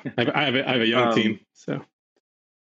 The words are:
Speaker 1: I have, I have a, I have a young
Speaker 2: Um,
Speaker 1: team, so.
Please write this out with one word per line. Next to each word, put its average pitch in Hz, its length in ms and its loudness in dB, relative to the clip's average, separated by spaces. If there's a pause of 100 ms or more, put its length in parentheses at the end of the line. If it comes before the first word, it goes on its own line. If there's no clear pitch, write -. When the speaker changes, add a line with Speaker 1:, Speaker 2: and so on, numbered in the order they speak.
(160)
Speaker 1:
I 120 80 2
have, 139 100 2
I 147 100 0
have 127 100 0
a, 135 140 -2
I 127 40 -2
have 113 100 0
a 113 40 2
young 117 220 2
Speaker 2:
Um, 113 60 0
Speaker 1:
team, 110 260 0 (120)
so. - 280 -8 (800)